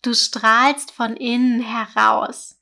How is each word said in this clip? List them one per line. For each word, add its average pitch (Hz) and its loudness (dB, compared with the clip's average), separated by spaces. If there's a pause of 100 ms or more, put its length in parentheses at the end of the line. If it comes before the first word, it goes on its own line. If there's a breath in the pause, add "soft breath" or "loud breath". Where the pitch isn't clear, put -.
„Du 240 -4
strahlst 240 0
von 226 -6
innen 247 0
heraus.“ 220 -2